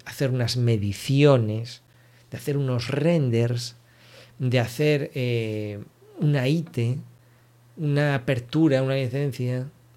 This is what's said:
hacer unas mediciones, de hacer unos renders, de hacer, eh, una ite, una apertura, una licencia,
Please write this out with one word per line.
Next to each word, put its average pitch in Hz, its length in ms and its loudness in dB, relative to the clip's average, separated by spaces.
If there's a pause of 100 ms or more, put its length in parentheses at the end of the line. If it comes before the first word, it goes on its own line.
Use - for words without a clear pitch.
hacer - 240 -4
unas 120 260 0
mediciones, 117 1300 2 (480)
de 110 80 -12
hacer 143 200 -4
unos 127 320 -2
renders, 123 840 0 (600)
de 127 220 0
hacer, 147 560 0
eh, 110 640 -4 (400)
una 147 280 2
ite, 143 520 -2 (800)
una 147 380 0
apertura, 131 680 2
una 135 120 0
licencia, 127 720 -4 (280)